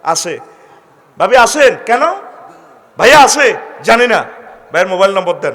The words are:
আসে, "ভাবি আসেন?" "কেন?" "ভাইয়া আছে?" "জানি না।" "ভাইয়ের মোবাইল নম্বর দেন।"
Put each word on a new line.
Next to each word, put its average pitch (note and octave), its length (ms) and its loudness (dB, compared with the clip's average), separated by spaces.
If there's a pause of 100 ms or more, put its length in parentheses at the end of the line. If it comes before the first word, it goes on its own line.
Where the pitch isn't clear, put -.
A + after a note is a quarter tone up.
আসে, D#3+ 360 -6 (760)
"ভাবি G3 200 0
আসেন?" A#3+ 380 2 (100)
"কেন?" A#3+ 160 -2 (960)
"ভাইয়া C#4 220 4
আছে?" C4 360 2 (280)
"জানি A3+ 240 0
না।" F#3+ 180 0 (460)
"ভাইয়ের F3+ 160 -2
মোবাইল F#3+ 280 0
নম্বর F3 240 -4
দেন।" D3 160 -6